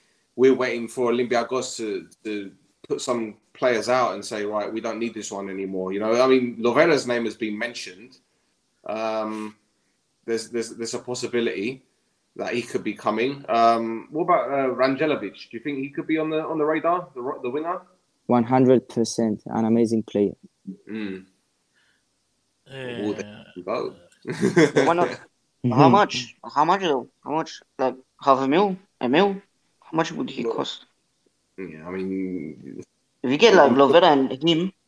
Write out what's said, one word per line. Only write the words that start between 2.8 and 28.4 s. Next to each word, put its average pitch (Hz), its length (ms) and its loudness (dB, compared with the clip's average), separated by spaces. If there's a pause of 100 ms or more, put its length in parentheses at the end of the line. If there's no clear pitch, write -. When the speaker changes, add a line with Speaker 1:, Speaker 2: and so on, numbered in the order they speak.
Speaker 1:
put 143 140 -4
some 120 200 -2 (380)
players 117 300 0
out 123 260 2
and 101 60 -10 (100)
say, 110 140 -6
"Right, 104 300 -4
we 113 100 -6
don't 110 180 -6
need 117 160 -6
this 101 200 -10
one 98 160 -8
anymore." 95 380 -6
You 101 100 -4
know, 110 80 0 (140)
I - 80 4
mean, 127 120 4 (220)
Lovera's 139 460 4
name 117 160 -2
has 104 60 -12 (100)
been 104 120 -6 (100)
mentioned. 113 440 -14 (840)
Um, 110 580 -6 (680)
there's, 113 280 -4
there's, 113 240 -4
there's 113 240 -8
a - 100 -18
possibility 117 580 -4 (720)
that 101 160 -6
he 120 40 -4
could 117 300 -6
be - 20 -4 (140)
coming. 117 240 0 (180)
Um, 117 640 2
what 151 160 -2
about, 156 180 2 (100)
uh, 135 140 0 (120)
Rangelovic? 135 540 0 (140)
Do - 80 -20
you - 80 -12
think 143 140 -6
he 139 100 -8
could 143 180 -8
be 156 160 0
on 156 60 -6
the, 156 120 -2 (100)
on 160 100 -4
the - 20 0 (100)
radar, 160 260 0 (160)
the 127 120 -10
ro-, 131 180 -8
the 123 40 -4
winger? 160 280 -6 (500)
Speaker 2:
One 120 160 4 (100)
hundred 127 280 6 (140)
percent, 113 420 -2 (200)
an 113 80 0
amazing 113 460 2
player. 104 260 0 (600)
Speaker 1:
Mm. 95 280 -10 (1500)
Speaker 3:
Uh, - 20 -20 (340)
Speaker 1:
Oh, 104 60 -2
there 104 320 -14 (100)
you 90 80 -12
go. 113 320 -6 (920)
Speaker 4:
Why 165 60 4
not? 170 160 0
Speaker 2:
<laughs> - 100 -10 (460)
Mm-hmm. 123 160 2
Speaker 4:
How 143 80 10
much? 185 480 2 (180)
How 143 80 4
much 185 180 2
though? 147 280 -2 (160)
How 131 140 -8
much? 156 120 -6 (260)
Like, 131 180 0 (280)
half 135 160 4
a 135 80 -2